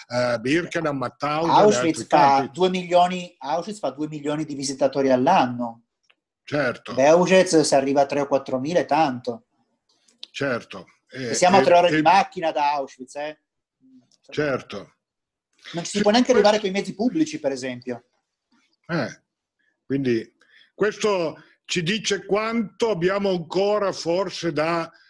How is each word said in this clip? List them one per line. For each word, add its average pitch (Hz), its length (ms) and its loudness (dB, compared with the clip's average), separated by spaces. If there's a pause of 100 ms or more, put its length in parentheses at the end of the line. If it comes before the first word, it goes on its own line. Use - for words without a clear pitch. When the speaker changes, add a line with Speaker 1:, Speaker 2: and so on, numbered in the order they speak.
Speaker 1:
eh, 123 320 -2
Birkenau, 156 540 -4
Mauthausen 143 560 -4
e 147 100 6
Speaker 2:
Auschwitz 175 400 4
Speaker 1:
altri - 40 -10 (140)
Speaker 2:
fa - 0 - (200)
Speaker 1:
campi. 135 160 -2
Speaker 2:
due 180 160 0
milioni, 180 720 0
Auschwitz 165 400 -6
fa 139 120 -4
due 147 160 -8
milioni 151 380 -6
di 147 100 -10
visitatori 135 560 -2
all'anno. 123 720 0 (600)
Speaker 1:
Certo. 131 500 -6
Speaker 2:
Beuzetz, 165 680 4
se 147 140 2
arriva 139 260 2
a 139 40 4
tre 143 160 -4
o 139 60 -4
quattro 131 320 -2
mila 160 200 -2
è 143 60 -2
tanto. 127 600 -4 (840)
Speaker 1:
Certo. 117 540 -8 (240)
Speaker 2:
E 127 200 -10
Speaker 1:
Eh, - 40 -6
Speaker 2:
siamo 185 240 4
a 180 40 8
Speaker 1:
eh, - 20 6
Speaker 2:
tre 175 120 6
ore 175 140 6
Speaker 1:
eh, 156 60 0
Speaker 2:
di 156 60 2
macchina 175 500 2
da 147 220 -2
Auschwitz, 139 420 -10
eh. 151 260 -10 (880)
Speaker 1:
Certo. 117 680 -6 (760)
Speaker 2:
Non 165 140 -10
ci - 60 -12
si 202 60 -4
Speaker 1:
Sì, 202 40 -2
Speaker 2:
può 208 100 2
neanche 247 200 4
Speaker 1:
que- 240 100 4
Speaker 2:
arrivare 208 180 4
coi 202 120 -4
mezzi 190 220 -6
pubblici, 160 460 -2
per 135 140 -4
esempio. 123 540 -10 (800)
Speaker 1:
Eh, 151 340 -6 (640)
quindi 127 500 -2 (400)
questo 190 600 -2 (260)
ci - 180 -6
dice 190 440 -4
quanto 226 640 -2
abbiamo 196 400 0
ancora 190 640 -2
forse 170 580 -4
da 165 400 -4 (180)